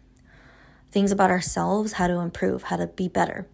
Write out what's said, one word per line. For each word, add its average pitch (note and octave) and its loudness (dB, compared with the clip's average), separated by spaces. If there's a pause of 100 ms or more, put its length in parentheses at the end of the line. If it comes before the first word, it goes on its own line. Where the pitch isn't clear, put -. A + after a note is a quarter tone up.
(920)
things G3+ 2
about G3 4
ourselves, F#3 0
how F3+ 0
to F3 0
improve, F#3 -2
how F3+ -4
to E3+ -2
be F3+ -4
better. F#3 -2